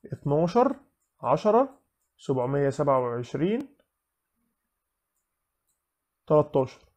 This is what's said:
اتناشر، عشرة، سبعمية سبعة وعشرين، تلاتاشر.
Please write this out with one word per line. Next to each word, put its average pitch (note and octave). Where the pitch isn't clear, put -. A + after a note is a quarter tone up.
اتناشر، E3+
عشرة، G#3+
سبعمية C#3
سبعة C#3
وعشرين، C3+
تلاتاشر. D3